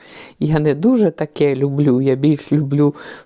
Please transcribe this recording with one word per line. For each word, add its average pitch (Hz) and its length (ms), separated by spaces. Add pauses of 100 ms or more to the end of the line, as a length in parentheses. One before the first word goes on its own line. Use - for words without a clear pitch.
(380)
Я 156 200
не 151 160
дуже 208 360
таке 147 460
люблю, 143 440
я 135 140
більш 147 380
люблю 143 420 (320)